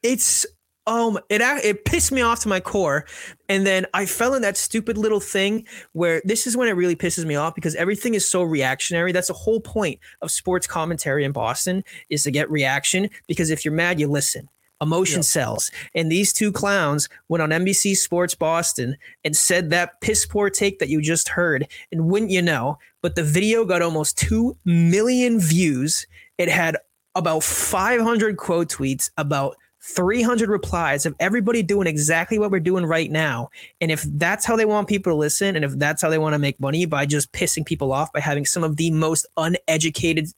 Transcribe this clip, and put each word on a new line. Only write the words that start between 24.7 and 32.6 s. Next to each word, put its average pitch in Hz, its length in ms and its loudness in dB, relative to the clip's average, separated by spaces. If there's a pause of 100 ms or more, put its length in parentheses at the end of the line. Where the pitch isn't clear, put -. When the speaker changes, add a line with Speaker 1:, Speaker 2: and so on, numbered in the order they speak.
Speaker 1:
views. 156 680 2 (320)
It 170 120 0
had 165 280 0 (380)
about 160 280 0
five 226 580 0
hundred 220 340 2
quote 170 320 0
tweets, 135 500 -4
about 143 380 -2 (260)
three 196 420 0
hundred 226 260 2
replies 165 560 0
of 156 160 -2
everybody 214 420 2
doing 190 240 2
exactly 165 500 0
what 208 140 0
we're 190 80 2
doing 180 260 2